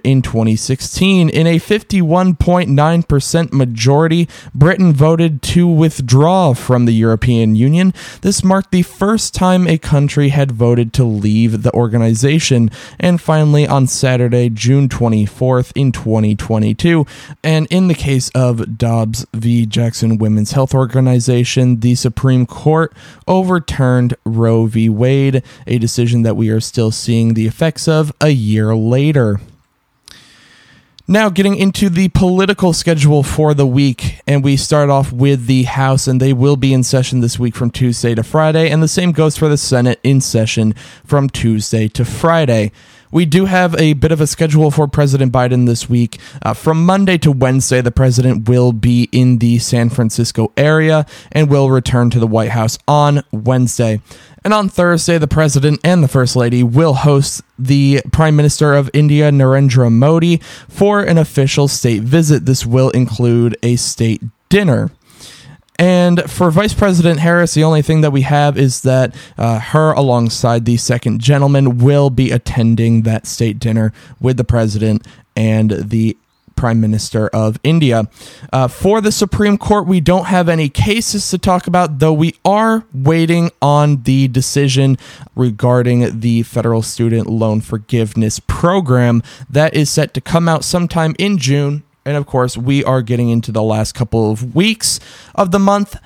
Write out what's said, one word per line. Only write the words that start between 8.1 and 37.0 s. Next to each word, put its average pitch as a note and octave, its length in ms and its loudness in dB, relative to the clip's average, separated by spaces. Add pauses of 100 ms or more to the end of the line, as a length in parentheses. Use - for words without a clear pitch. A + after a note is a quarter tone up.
This G3+ 200 -2
marked F#3+ 280 0
the F3+ 100 2
first G#3+ 520 -2
time F#3 340 0
a D#3+ 100 0
country C#3+ 520 0
had C#3 220 0
voted A#2+ 440 0
to B2+ 100 2
leave A2 580 0
the B2 100 0
organization. A#2 960 0 (300)
And F3 220 0
finally, D3+ 440 2
on C3+ 220 0
Saturday, B2 640 0
June B2 400 0
twenty-fourth, A#2+ 840 -2
in C3+ 200 0
twenty A2 420 -2
twenty-two, A2 680 -2 (400)
and D#3+ 220 0
in F#3 200 0
the E3+ 80 2
case C3+ 360 -2
of A#2 460 -2
Dobbs A2+ 560 -2
v. A#2 320 0
Jackson A2+ 520 -2
Women's G#2+ 340 -2
Health C3+ 240 -2
Organization, B2+ 1040 0
the B2 160 0
Supreme B2+ 500 0
Court D#3+ 480 -2 (360)
overturned C#3 840 0 (120)
Roe A2+ 400 0
v. A2+ 240 0
Wade, C3 520 0 (240)
a A#2+ 120 -2
decision A#2 460 0
that A2 120 0
we A2 140 -2
are A2 100 0
still A2+ 320 -4
seeing A2+ 420 0
the A2 140 -2
effects - 400 -4
of D#3 320 0
a D3+ 120 2
year G#2+ 260 0
later. A2+ 840 0 (1700)
Now, G#3 220 2
getting G3 260 0
into G3 340 0
the F3+ 180 0
political F#3 680 0
schedule D3 480 2
for D3+ 320 0
the C#3+ 140 2
week, C3+ 580 -2
and C#3+ 180 0
we C#3 140 2
start D3 320 0
off C#3 220 0
with C3 340 0
the B2+ 180 2
House, C3 440 -2
and B2+ 120 0
they C3+ 140 2
will C3+ 220 2
be C3+ 180 0
in C3 80 2
session B2+ 380 -2